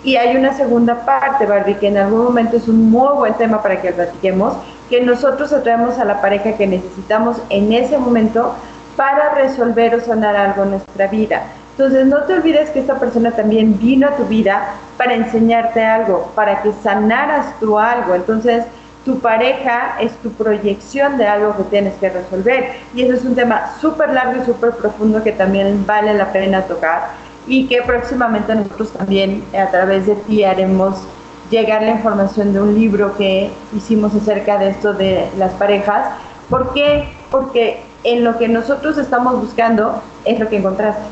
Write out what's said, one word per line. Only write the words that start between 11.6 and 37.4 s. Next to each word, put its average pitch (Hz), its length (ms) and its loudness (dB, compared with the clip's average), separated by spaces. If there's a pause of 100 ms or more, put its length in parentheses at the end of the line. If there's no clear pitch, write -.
Entonces, 262 360 4
no 294 160 2
te 381 100 0
olvides 311 360 2
que 277 100 -2
esta 262 180 0
persona 233 340 0
también 220 460 2
vino 262 300 4
a 285 80 2
tu 262 100 -2
vida 202 440 0 (280)
para 247 180 0
enseñarte 226 680 2
algo, 220 520 0
para 202 260 0
que 208 100 0 (100)
sanaras 233 640 0 (140)
tú 214 200 0
algo. 220 360 0
Entonces, 226 480 0 (420)
tu 262 140 -2
pareja 240 840 0
es 226 160 -2
tu 226 140 -8
proyección 220 840 -2
de 226 80 2
algo 208 300 0
que 196 80 -4
tienes 202 320 0
que 190 140 -2
resolver. 190 640 -2 (200)
Y 247 100 -2
eso 254 100 2
es 254 100 -2
un 254 120 0
tema 233 440 0
súper 311 320 0
largo 254 300 -2
y - 40 -4
súper 233 260 0
profundo 220 520 -2
que 220 80 0
también 196 540 0
vale 214 280 0
la 202 200 0
pena 190 300 0
tocar. 165 480 -4 (360)
Y 262 200 2
que 247 160 2
próximamente 240 680 -2
nosotros 214 380 -4
también, 196 520 -2 (140)
a 196 100 2
través 190 380 2
de 208 100 2
ti, 208 280 0
haremos 190 520 2 (540)
llegar 214 320 2
la 220 100 0
información 202 600 0
de 196 100 0
un 208 140 2
libro 202 420 2
que 196 320 0 (260)
hicimos 208 380 0
acerca 208 440 0
de 196 140 2
esto 202 220 -2
de 185 440 0
las 190 160 0
parejas. 202 540 0 (420)
¿Por 254 240 -2
qué? 294 340 2 (240)
Porque 240 500 0 (220)